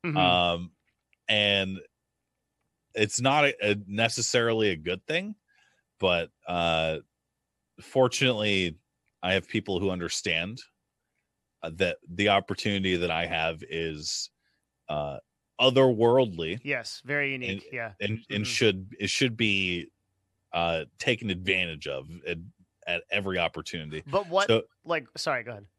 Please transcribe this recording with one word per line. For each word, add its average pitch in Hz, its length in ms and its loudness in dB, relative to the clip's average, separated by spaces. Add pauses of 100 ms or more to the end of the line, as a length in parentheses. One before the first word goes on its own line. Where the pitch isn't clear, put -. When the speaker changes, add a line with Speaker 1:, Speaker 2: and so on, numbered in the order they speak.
Speaker 1:
Mm-hmm. 160 120 -2
Speaker 2:
Um, 87 560 2 (560)
and 101 500 0 (1160)
it's 110 260 0
not 139 240 6
a, 139 100 4 (180)
a 101 40 4 (100)
necessarily 113 840 2
a 85 60 -2
good 85 300 -6
thing, 190 280 -4 (640)
but, 87 320 2 (180)
uh, 82 500 0 (840)
fortunately, 107 960 2 (460)
I 92 120 0
have 92 140 0
people 98 320 -2
who 98 100 0
understand, 87 720 -4 (1000)
uh, 82 140 -6
that 90 200 0 (120)
the 98 200 0
opportunity 98 680 0
that 85 140 0
I 82 160 -2
have 82 420 -4
is, 80 640 -6 (580)
uh, 73 300 -4 (420)
otherworldly. 120 1000 4
Speaker 1:
Yes, 135 420 -6
very 139 300 -4
Speaker 2:
And, 127 100 -8
Speaker 1:
unique, 98 280 -8
yeah. 117 280 -8
Speaker 2:
and, 104 180 -2 (100)
and - 0 -
Speaker 1:
Mm-hmm. 107 160 -2
Speaker 2:
should, 98 540 0
it 101 100 -4
should 120 280 0
be, 95 520 0 (640)
uh, 85 320 0 (140)
taken 117 320 -2
advantage 90 560 -2
of 71 220 -8 (180)
at, 85 120 -6 (480)
at 87 240 -6
every 98 280 -2
opportunity. 78 680 -6
Speaker 1:
But 175 220 -2
what, 190 200 2
Speaker 2:
So 110 140 4 (220)
Speaker 1:
like, 156 220 -4 (100)
sorry, 131 260 -4
go 117 100 -12
ahead. 101 140 -16 (120)